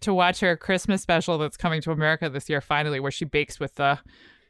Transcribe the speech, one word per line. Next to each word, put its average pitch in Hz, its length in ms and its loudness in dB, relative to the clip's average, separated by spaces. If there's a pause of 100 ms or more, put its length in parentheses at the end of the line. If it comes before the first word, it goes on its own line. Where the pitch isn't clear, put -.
to 208 120 0
watch 180 280 2
her 175 160 2
Christmas 190 440 0
special 165 360 2
that's 151 180 -4
coming 160 280 -2
to 160 80 -2
America 156 380 0
this 139 200 -8
year, 147 100 0
finally, 147 400 -2
where 139 120 -2
she - 120 -8
bakes 147 340 -2
with, - 220 -8
uh, 143 160 4 (540)